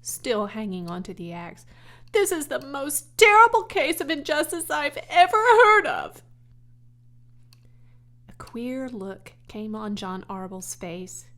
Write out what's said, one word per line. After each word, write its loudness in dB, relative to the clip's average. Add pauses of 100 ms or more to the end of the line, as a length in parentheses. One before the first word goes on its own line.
still -4
hanging -8
onto -10
the -12
axe. -16 (460)
This 2
is -4
the -6
most -8
terrible 6
case -2
of -6
injustice -4
I've -4 (120)
ever 4
heard 8
of. -6 (2000)
A -20
queer -10
look -12 (140)
came -10
on -8
John -10
Arbull's -12
face. -14 (120)